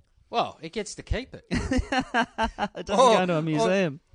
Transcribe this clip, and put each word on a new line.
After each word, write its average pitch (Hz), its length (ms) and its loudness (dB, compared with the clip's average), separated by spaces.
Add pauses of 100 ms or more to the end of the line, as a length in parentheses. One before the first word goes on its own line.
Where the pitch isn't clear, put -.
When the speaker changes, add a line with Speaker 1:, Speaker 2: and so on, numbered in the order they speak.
(300)
Speaker 1:
Well, 160 320 -2
he 160 60 -12
gets 202 280 -8
to - 80 -16
keep 240 320 -6
it. - 140 -20
Speaker 2:
<laughs> - 20 -4
It 226 1300 -2
doesn't 202 140 0
Speaker 1:
Or, 240 160 8
Speaker 2:
go 185 60 4
into 180 140 0
a 156 40 0
Speaker 1:
or - 20 -4
Speaker 2:
museum. 160 580 0 (160)